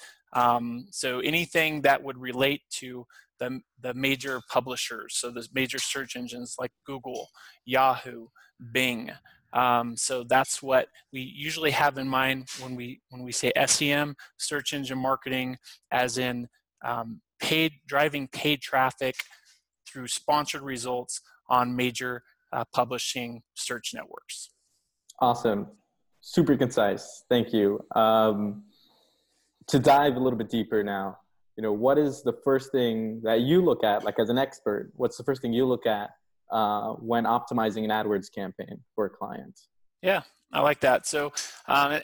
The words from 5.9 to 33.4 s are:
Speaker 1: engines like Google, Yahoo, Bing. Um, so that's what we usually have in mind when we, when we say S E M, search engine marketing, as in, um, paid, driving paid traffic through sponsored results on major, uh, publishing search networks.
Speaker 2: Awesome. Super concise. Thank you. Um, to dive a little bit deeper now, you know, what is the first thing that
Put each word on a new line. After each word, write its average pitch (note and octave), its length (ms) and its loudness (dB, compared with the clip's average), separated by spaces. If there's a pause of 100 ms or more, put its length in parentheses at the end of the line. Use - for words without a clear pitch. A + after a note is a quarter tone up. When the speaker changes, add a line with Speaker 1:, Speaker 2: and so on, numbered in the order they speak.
Speaker 1:
engines B2 420 -12
like B2+ 140 -6 (140)
Google, B2+ 420 -10 (380)
Yahoo, B2 640 2 (440)
Bing. B2 380 -2 (420)
Um, A#2+ 420 2
so B2 300 -4
that's C3 380 2
what C3 260 2 (240)
we C3+ 80 -8
usually D3+ 520 -2
have C#3+ 260 2
in C3+ 100 -4
mind C3 400 0 (100)
when B2+ 180 -10
we, B2 340 -12
when B2+ 140 -14
we B2 80 -10
say - 240 0
S - 260 4
E C#3+ 100 2
M, D3 240 0 (220)
search - 340 -4
engine C3+ 260 -4
marketing, C3 600 -2 (320)
as B2 260 2
in, B2 320 -2 (340)
um, A#2 380 -6 (200)
paid, D#3+ 340 2 (120)
driving C#3+ 420 0
paid D3 340 -2
traffic C3 540 0 (720)
through B2+ 220 -12
sponsored D3 540 -2
results B2 580 -6 (260)
on B2 300 2
major, B2 460 -2 (300)
uh, A#2 200 -2
publishing A#2+ 680 -2 (120)
search - 380 -8
networks. - 580 -14 (680)
Speaker 2:
Awesome. A2+ 480 2 (520)
Super D3 360 4
concise. A2+ 720 0
Thank A#2 240 2
you. G#2 320 2 (100)
Um, A2 680 4 (1040)
to C#3 140 4
dive C#3 340 6
a B2+ 60 -4
little B2+ 180 2
bit A2 100 -6
deeper A2 360 0
now, C#3+ 340 -4 (380)
you A2 60 -8
know, G#2+ 100 0
what B2+ 260 4
is C#3+ 240 0
the A#2+ 100 0 (120)
first C3+ 260 0
thing A2+ 520 -2
that A2+ 180 2